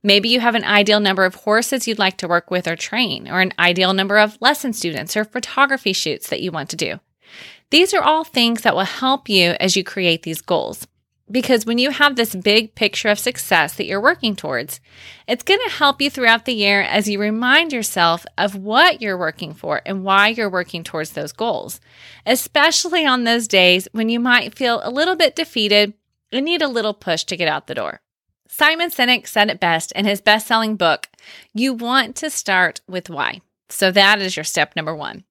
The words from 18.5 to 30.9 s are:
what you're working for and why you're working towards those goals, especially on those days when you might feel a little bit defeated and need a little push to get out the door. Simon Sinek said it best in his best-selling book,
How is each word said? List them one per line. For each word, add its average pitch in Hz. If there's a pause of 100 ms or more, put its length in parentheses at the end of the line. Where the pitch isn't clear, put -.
what 220
you're 202
working 160
for 151
and 190
why 196
you're 226
working 180
towards 160
those 147
goals, - (460)
especially 311
on 254
those 233
days 185
when 220
you 233
might 240
feel 240
a 226
little 320
bit 311
defeated 208 (360)
and 262
need 339
a 294
little 220
push 175
to 175
get 170
out 143
the -
door. - (440)
Simon 320
Sinek 247
said 208
it 185
best 165
in 202
his 202
best-selling 220
book, 165 (460)